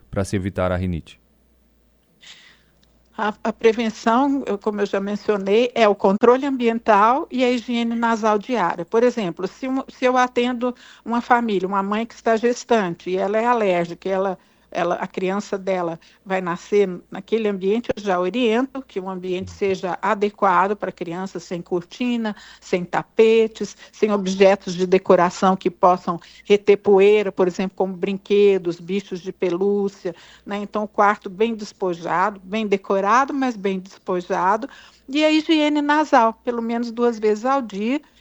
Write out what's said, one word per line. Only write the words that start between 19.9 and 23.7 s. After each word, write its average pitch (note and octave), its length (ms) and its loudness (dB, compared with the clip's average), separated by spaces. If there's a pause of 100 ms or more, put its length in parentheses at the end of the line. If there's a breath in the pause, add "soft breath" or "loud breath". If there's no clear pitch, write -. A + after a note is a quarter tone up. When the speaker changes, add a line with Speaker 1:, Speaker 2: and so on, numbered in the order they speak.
Speaker 2:
adequado G3+ 760 0
pra G3 160 -8
criança, F3+ 480 -8
sem F3 220 -10
cortina, A3+ 760 -4 (240 loud breath)
sem F3+ 240 -4
tapetes, A3 960 2 (160 loud breath)